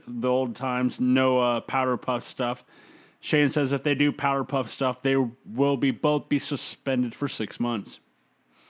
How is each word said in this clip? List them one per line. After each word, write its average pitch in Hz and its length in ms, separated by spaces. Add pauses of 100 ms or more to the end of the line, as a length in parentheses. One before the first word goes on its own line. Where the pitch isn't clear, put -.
the 123 220
old 127 260
times, 127 460
no, 127 400
uh, 120 200
powder 131 360
puff 123 260
stuff. 123 400 (560)
Shane 147 320
says 139 220
if 139 100
they 143 140
do 147 160
powder 139 320
puff 131 260
stuff, 127 320
they 135 140 (280)
will 135 320
be, 131 140
both 147 380
be 147 100
suspended 127 760
for 143 100
six - 320
months. 120 400 (720)